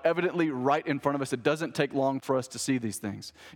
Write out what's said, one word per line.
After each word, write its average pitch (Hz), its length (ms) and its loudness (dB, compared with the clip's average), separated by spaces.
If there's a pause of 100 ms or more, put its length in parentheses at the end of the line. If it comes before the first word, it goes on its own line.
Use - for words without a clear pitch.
evidently 170 460 2
right 139 360 2
in 139 140 -2
front 143 160 2
of 139 60 -2
us. 131 100 -4
It 123 100 -4
doesn't 151 320 0
take 143 200 0
long 135 260 2
for 135 160 0
us 123 120 0
to 120 100 -12
see 135 180 0
these 117 220 -4
things. 104 340 -8 (240)